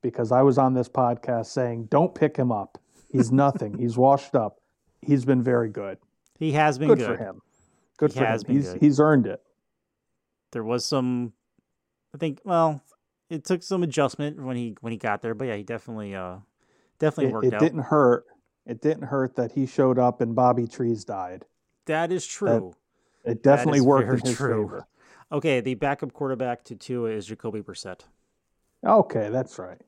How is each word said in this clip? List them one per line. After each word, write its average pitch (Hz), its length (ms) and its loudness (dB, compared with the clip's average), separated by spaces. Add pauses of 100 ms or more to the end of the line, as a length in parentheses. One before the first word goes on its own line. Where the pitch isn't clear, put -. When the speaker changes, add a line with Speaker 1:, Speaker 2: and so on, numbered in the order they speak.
Speaker 1:
because 117 280 -4
I 127 120 4
was 135 140 6
on 131 160 2
this 127 160 -2
podcast 120 580 -2
saying, 120 440 -4
"Don't - 240 2
pick 151 220 0
him 123 160 0
up. 101 260 -8 (320)
He's 120 220 2
nothing. 131 460 2
Speaker 2:
<laughs> - 0 -
Speaker 1:
He's 120 200 -2
washed 135 380 4
up." 107 240 -2 (420)
He's 139 220 2
been 127 180 2
very 120 260 0
good. 101 300 -10 (400)
Speaker 2:
He 160 140 -2
has 151 260 2
been 151 120 0
Speaker 1:
Good 196 80 8
Speaker 2:
good. 117 100 -2
Speaker 1:
for - 80 -4
him. 98 260 -12 (540)
Good 151 160 2
Speaker 2:
He 131 80 -4
Speaker 1:
for 131 40 4
Speaker 2:
has 113 180 0
Speaker 1:
him. 104 40 -12
Speaker 2:
been 127 100 0
Speaker 1:
He's, 139 160 0
Speaker 2:
good. 90 80 -4
Speaker 1:
he's 147 200 6
earned 151 260 6
it. - 160 -8 (1080)
Speaker 2:
There 117 100 -6
was 117 220 -2
some, 123 480 -2 (840)
I 147 40 -16
think, 147 260 -4
well, 165 400 0 (440)
it 160 160 -8
took 180 200 -2
some 185 180 -2
adjustment 147 580 -2
when 127 160 -6
he, 117 240 -8
when 117 120 -8
he 113 40 -8
got 104 260 -4
there, 113 120 -4
but 127 140 -6
yeah, 110 80 -4
he 101 80 -10
definitely, 107 500 -10
uh, 92 220 -10 (640)
definitely 147 300 0
Speaker 1:
It, 113 40 -8
Speaker 2:
worked 113 140 0
Speaker 1:
it 117 60 0
Speaker 2:
out. 104 60 0
Speaker 1:
didn't 156 220 0
hurt. 131 440 2 (380)
It 117 160 -12
didn't 151 280 -2
hurt 131 260 -4
that 120 160 -4
he 135 160 -2
showed 127 320 2
up 123 220 2
and 117 160 -2
Bobby 120 320 2
Trees 117 360 -4
died. 92 400 -10 (420)
Speaker 2:
That 165 260 -2
is 180 120 -4
true. 113 480 -2 (520)
Speaker 1:
That, - 80 -4
it 110 100 -6
Speaker 2:
That - 0 -
Speaker 1:
definitely 139 380 6
Speaker 2:
is 123 40 6
Speaker 1:
worked 135 220 6
Speaker 2:
very 127 140 0
Speaker 1:
in 127 60 -4
his 120 100 0
Speaker 2:
true. 110 280 -2
Speaker 1:
favor. 85 220 -12 (440)
Speaker 2:
Okay, 147 300 0
the 127 140 -4
backup 139 400 -4
quarterback 127 500 -4
to 120 100 -16
Tua 117 360 -6
is 104 160 -6
Jacoby 107 340 -10
Brissett. 92 400 -14 (840)
Speaker 1:
Okay, 117 420 2
that's 127 300 -6
right. 90 300 -14